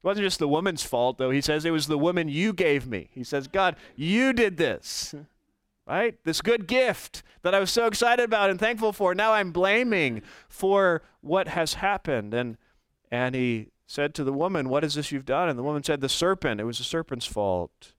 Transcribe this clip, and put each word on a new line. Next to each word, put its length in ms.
wasn't 240
just 140
the 80
woman's 340
fault, 340
though. 140
He 100
says, 240
"It 60
was 160
the 100
woman 320
you 240
gave 360
me." 240
He 100
says, 240
"God, 300
you 380
did 240
this, 580
right? 380
This 180
good 240
gift 560
that 120
I 60
was 100
so 160
excited 380
about 260
and 80
thankful 340
for, 220
now 200
I'm 180
blaming 720
for 540
what 260
has 280
happened." 600
And, 220
and 240
he 320
said 280
to 80
the 80
woman, 360
"What 140
is 120
this 180
you've 120
done?" 240
And 80
the 60
woman 220
said, 160
"The 80
serpent, 520
it 40
was 140
the 60
serpent's 400
fault." 760